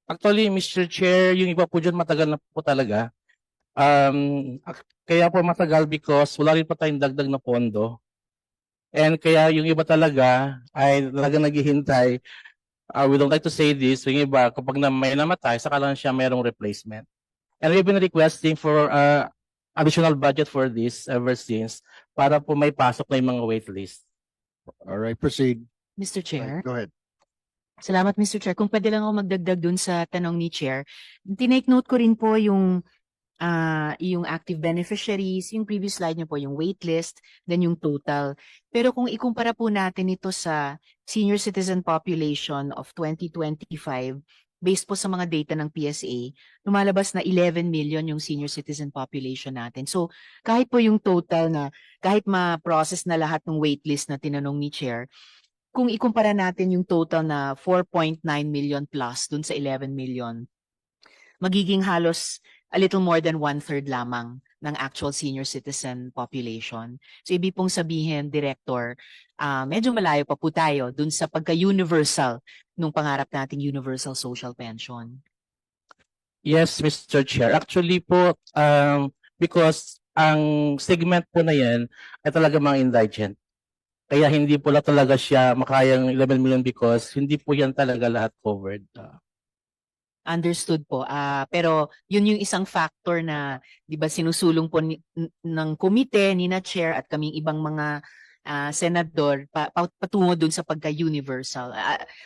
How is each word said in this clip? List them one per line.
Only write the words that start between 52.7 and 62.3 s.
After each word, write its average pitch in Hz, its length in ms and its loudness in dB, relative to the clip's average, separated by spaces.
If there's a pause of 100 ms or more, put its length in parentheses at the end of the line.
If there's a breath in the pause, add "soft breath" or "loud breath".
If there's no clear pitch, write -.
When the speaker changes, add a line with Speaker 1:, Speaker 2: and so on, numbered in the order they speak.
Speaker 3:
na 165 160 0
lahat 156 240 -2
ng 156 160 -4
wait 143 240 0
list 143 240 -4
na 147 80 -6
tinanong 143 400 -6
ni 147 160 -6
Chair, 120 400 -8 (640 soft breath)
kung 247 160 2
ikumpara 220 400 2
natin 185 400 0
yung 180 160 0
total 165 320 0
na 143 320 -4
four 180 320 0
point 160 400 -2
nine 147 240 -2
million 143 400 -4
plus 127 400 -6
dun 151 160 -6
sa - 80 -8
eleven 135 400 -6
million, 123 560 -8 (880 soft breath)
magiging 190 480 0
halos 170 560 -2 (320 soft breath)